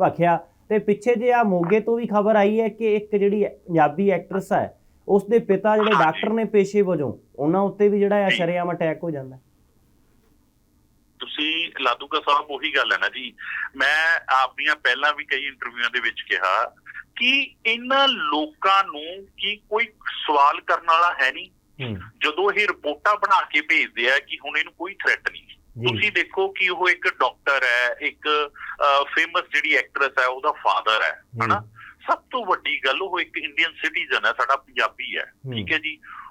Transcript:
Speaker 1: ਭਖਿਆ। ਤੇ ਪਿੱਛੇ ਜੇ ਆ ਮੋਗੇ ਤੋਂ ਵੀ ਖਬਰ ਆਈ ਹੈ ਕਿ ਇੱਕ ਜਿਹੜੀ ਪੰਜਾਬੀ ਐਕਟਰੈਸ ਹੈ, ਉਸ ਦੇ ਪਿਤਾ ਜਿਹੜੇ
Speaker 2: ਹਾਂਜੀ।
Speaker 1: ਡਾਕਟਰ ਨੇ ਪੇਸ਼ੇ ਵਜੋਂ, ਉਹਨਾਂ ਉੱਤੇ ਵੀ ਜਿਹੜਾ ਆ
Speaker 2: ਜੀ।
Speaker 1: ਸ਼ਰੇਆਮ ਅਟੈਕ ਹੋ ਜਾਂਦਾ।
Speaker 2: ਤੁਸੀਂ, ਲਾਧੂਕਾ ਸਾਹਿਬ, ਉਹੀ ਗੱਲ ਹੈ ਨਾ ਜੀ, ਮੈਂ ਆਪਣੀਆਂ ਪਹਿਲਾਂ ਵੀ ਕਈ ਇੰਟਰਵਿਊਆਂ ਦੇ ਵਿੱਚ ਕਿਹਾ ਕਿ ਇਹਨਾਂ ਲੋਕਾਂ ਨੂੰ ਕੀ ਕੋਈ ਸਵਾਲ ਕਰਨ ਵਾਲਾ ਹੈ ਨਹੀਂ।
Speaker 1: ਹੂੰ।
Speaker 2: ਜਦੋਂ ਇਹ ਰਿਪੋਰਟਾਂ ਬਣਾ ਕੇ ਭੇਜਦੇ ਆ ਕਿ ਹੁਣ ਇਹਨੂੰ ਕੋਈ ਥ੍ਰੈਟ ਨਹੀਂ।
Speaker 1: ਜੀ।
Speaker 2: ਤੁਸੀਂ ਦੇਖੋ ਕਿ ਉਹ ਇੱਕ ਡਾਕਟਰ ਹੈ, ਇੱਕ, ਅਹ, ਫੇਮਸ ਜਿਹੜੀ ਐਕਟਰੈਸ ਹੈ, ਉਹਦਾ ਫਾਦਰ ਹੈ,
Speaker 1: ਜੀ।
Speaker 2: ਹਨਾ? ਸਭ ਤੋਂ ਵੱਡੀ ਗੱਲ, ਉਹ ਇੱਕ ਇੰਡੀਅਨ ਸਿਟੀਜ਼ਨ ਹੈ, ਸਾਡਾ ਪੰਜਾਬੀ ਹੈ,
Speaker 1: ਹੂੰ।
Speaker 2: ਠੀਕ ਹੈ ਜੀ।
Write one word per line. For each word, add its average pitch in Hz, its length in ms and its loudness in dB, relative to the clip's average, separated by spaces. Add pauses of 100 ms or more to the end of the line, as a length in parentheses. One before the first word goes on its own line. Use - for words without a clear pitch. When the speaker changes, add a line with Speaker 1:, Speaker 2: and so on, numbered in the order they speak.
Speaker 1:
ਭਖਿਆ। 170 360 2 (320)
ਤੇ 214 100 2
ਪਿੱਛੇ 214 360 0
ਜੇ 247 180 2
ਆ 240 100 4
ਮੋਗੇ 185 360 2
ਤੋਂ 233 180 0
ਵੀ 240 100 -4
ਖਬਰ 208 280 2
ਆਈ 214 260 4
ਹੈ 226 60 2
ਕਿ 220 280 0
ਇੱਕ 208 200 -2
ਜਿਹੜੀ 202 300 2
ਪੰਜਾਬੀ 160 640 2
ਐਕਟਰੈਸ 185 440 -2
ਹੈ, 120 260 -2 (280)
ਉਸ 196 200 4
ਦੇ 226 120 4
ਪਿਤਾ 214 380 2
ਜਿਹੜੇ 214 140 4
Speaker 2:
ਹਾਂਜੀ। 165 140 6
Speaker 1:
ਡਾਕਟਰ 165 240 0
ਨੇ 226 160 0
ਪੇਸ਼ੇ 202 360 2
ਵਜੋਂ, 160 360 0 (180)
ਉਹਨਾਂ 165 260 2
ਉੱਤੇ 202 280 2
ਵੀ 208 100 2
ਜਿਹੜਾ 202 260 2
ਆ 190 40 2
Speaker 2:
ਜੀ। 190 60 2
Speaker 1:
ਸ਼ਰੇਆਮ 175 360 0
ਅਟੈਕ 160 320 -2
ਹੋ 170 80 -4
ਜਾਂਦਾ। 135 280 -10 (1800)
Speaker 2:
ਤੁਸੀਂ, 160 600 -6
ਲਾਧੂਕਾ 131 500 -2
ਸਾਹਿਬ, 147 220 2
ਉਹੀ 139 240 -6
ਗੱਲ 117 180 0
ਹੈ 92 40 0
ਨਾ 95 120 0
ਜੀ, 120 240 -12 (420)
ਮੈਂ 151 540 0
ਆਪਣੀਆਂ 135 460 0
ਪਹਿਲਾਂ 139 380 0
ਵੀ 147 120 -10
ਕਈ 139 200 -4
ਇੰਟਰਵਿਊਆਂ 120 440 -6
ਦੇ 123 100 -2
ਵਿੱਚ 113 220 -4
ਕਿਹਾ 98 540 0 (400)
ਕਿ 262 400 -2 (100)
ਇਹਨਾਂ 247 420 0
ਲੋਕਾਂ 196 760 0
ਨੂੰ 170 440 -12 (100)
ਕੀ 202 180 -4
ਕੋਈ 214 320 -4 (400)
ਸਵਾਲ 151 340 4
ਕਰਨ 165 260 -2
ਵਾਲਾ 165 340 4
ਹੈ 131 100 2
ਨਹੀਂ। 175 180 -12 (340)
Speaker 1:
ਹੂੰ। 110 140 -6 (240)
Speaker 2:
ਜਦੋਂ 175 300 0
ਇਹ 208 160 0
ਰਿਪੋਰਟਾਂ 180 480 -2
ਬਣਾ 196 260 2
ਕੇ 147 200 -2
ਭੇਜਦੇ 123 500 0
ਆ 139 80 4
ਕਿ 147 260 -14
ਹੁਣ 147 120 -4
ਇਹਨੂੰ 156 160 -4
ਕੋਈ 190 200 -10
ਥ੍ਰੈਟ - 380 -2
ਨਹੀਂ। 87 120 -20
Speaker 1:
ਜੀ। - 440 -10
Speaker 2:
ਤੁਸੀਂ 123 240 -2
ਦੇਖੋ 190 360 -2
ਕਿ 190 220 -2
ਉਹ 180 200 0
ਇੱਕ 180 180 0
ਡਾਕਟਰ 135 560 0
ਹੈ, 120 380 2
ਇੱਕ, 147 500 -2 (300)
ਅਹ, 143 240 4 (100)
ਫੇਮਸ 165 280 0 (100)
ਜਿਹੜੀ 151 220 0
ਐਕਟਰੈਸ 135 440 -2
ਹੈ, 127 60 4
ਉਹਦਾ 131 260 -2
ਫਾਦਰ 107 500 0
ਹੈ, 80 200 -4 (140)
Speaker 1:
ਜੀ। 117 100 -2
Speaker 2:
ਹਨਾ? 196 220 -2 (440)
ਸਭ - 60 0
ਤੋਂ 247 280 -8
ਵੱਡੀ 151 400 -2
ਗੱਲ, 139 160 0
ਉਹ 190 180 -4
ਇੱਕ 160 180 -6
ਇੰਡੀਅਨ 156 340 -4
ਸਿਟੀਜ਼ਨ 156 540 -4
ਹੈ, 113 60 2
ਸਾਡਾ 127 240 0
ਪੰਜਾਬੀ 123 600 -4
ਹੈ, 71 140 -8 (140)
Speaker 1:
ਹੂੰ। 127 80 -10
Speaker 2:
ਠੀਕ 107 200 -4
ਹੈ 160 40 0
ਜੀ। 156 220 -8 (320)